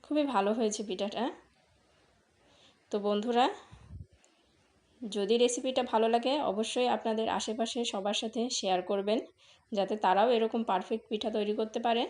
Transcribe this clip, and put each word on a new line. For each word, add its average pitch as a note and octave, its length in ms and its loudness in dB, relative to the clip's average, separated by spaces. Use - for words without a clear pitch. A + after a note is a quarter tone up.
খুবই D4 200 0
ভালো G3 240 2
হয়েছে A3 300 -2
পিঠাটা। G3+ 360 -4
তো A3 60 -2
বন্ধুরা, G#3+ 480 2
যদি G3+ 340 0
রেসিপিটা B3+ 460 2
ভালো A3 160 4
লাগে A#3 240 2
অবশ্যই A3+ 460 0
আপনাদের A3 300 -2
আশেপাশে A3+ 460 -4
সবার G#3 380 -2
সাথে A3+ 180 -4
শেয়ার F#3 240 0
করবেন, G3+ 360 0
যাতে G3 240 0
তারাও G3+ 400 4
এরকম A3+ 240 0
পারফেক্ট G#3 380 -2
পিঠা G#3+ 220 -4
তৈরি G#3+ 240 0
করতে A3 260 -4
পারে। A#3 300 0